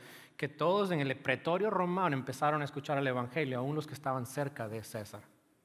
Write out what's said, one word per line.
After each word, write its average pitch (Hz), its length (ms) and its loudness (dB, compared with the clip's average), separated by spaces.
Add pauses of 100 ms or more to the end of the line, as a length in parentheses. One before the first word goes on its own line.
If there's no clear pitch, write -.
(360)
que 143 120 -2
todos 185 420 2
en 156 100 4
el 135 160 2
pretorio 175 540 2
romano 180 440 2
empezaron 147 460 2
a 143 60 0
escuchar 139 320 -2
el 139 80 2
evangelio, 127 520 0
aún 139 160 -2
los 151 120 -2
que - 80 -10
estaban 131 320 -2
cerca 139 420 -4
de 110 160 -6
César, 104 380 -10 (420)